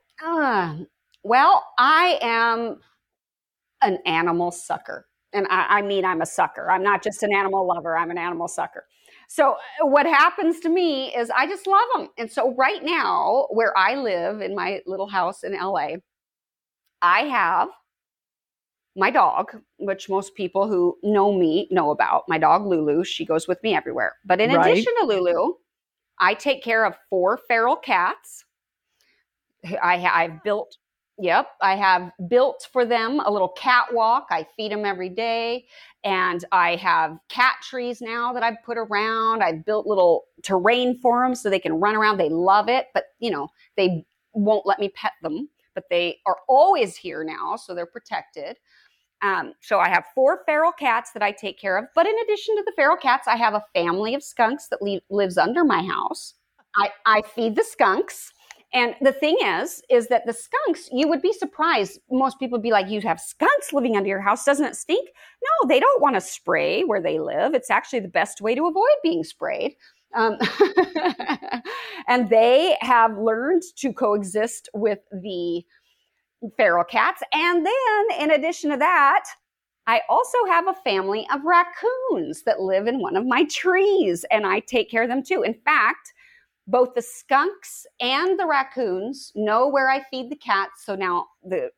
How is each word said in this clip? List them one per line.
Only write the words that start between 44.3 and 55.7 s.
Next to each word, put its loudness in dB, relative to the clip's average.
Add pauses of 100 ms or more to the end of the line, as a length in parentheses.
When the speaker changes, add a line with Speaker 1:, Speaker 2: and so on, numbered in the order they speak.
Speaker 1:
won't 0
let 0
me -2
pet -6
them. -8 (240)
But -12
they -2
are 0 (100)
always 4
here -10
now, -8
so -14
they're -8
protected. -12 (640)
Um, -2
so 0
I 2
have 2 (100)
four 2
feral 2
cats -4
that -10
I 0
take -10
care -2
of. -4
But 4
in 0
addition -2
to -4
the -6
feral 2
cats, 0
I 0
have 0
a -4
family -2
of -8
skunks -2
that -6
li-, -4
lives 0
under 2
my 2